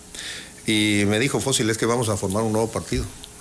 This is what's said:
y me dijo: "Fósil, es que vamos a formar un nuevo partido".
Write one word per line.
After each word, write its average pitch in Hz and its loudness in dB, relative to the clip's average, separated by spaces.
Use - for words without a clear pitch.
y 104 4
me 107 4
dijo: 127 2
"Fósil, 123 2
es 110 0
que 123 0
vamos 117 2
a 101 0
formar 101 0
un 110 0
nuevo 110 2
partido". 120 -2